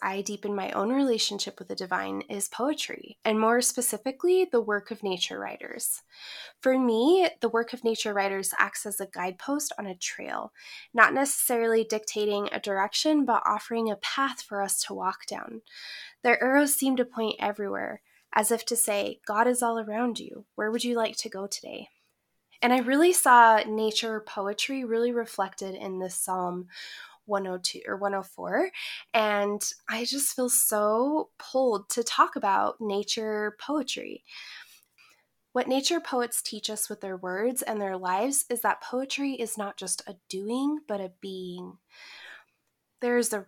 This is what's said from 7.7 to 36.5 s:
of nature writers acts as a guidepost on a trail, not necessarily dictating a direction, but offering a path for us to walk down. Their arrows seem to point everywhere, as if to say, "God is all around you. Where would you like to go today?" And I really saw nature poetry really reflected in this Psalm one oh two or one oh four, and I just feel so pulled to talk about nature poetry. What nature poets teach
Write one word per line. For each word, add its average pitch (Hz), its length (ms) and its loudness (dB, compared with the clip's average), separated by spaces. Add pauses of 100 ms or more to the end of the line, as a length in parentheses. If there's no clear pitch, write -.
of 247 100 -10
nature 226 300 0
writers 196 460 0
acts 202 260 0
as 202 160 -6
a 190 60 -6
guidepost 190 720 -4
on 208 80 -6
a 185 80 -8
trail, - 580 -8 (400)
not 226 180 8
necessarily 233 720 2
dictating 208 680 -2
a 220 80 -2
direction, 214 640 2
but 233 220 2
offering 226 420 0
a 202 80 -2
path 269 460 -2
for 202 180 -4
us - 220 -2
to 202 100 -8
walk 190 320 -4
down. - 380 -10 (580)
Their 240 200 6
arrows 277 340 6
seem 262 220 2
to 247 60 4
point 226 360 -2
everywhere, 202 640 -4 (280)
as 214 200 4
if 226 160 0
to 240 80 -2
say, 208 500 0
"God 220 220 4
is 247 160 2
all 233 160 0
around 220 400 -2
you. - 340 -14
Where 214 160 -2
would 233 140 0
you 240 120 0
like 226 220 0
to 220 120 -6
go 196 180 -8
today?" - 420 -10 (720)
And 240 120 4
I 254 60 4
really 285 340 6
saw 233 460 10
nature 220 600 -2
poetry 214 640 -4
really 233 260 2
reflected 196 640 -4
in 185 240 -6
this 185 160 -4
Psalm 180 520 -4 (580)
one 196 200 -2
oh 185 140 -4
two - 260 -8
or 202 120 -4
one 202 180 -2
oh 190 80 -2
four, 202 480 -2 (420)
and 208 480 2 (260)
I 226 180 -4
just 277 300 -2
feel 247 140 0
so 233 880 2
pulled 240 520 0
to 240 140 0
talk 302 320 4
about 202 440 2
nature 214 800 -2
poetry. 50 640 -6 (1300)
What 247 160 -2
nature 277 320 2
poets 240 420 -4
teach - 280 -8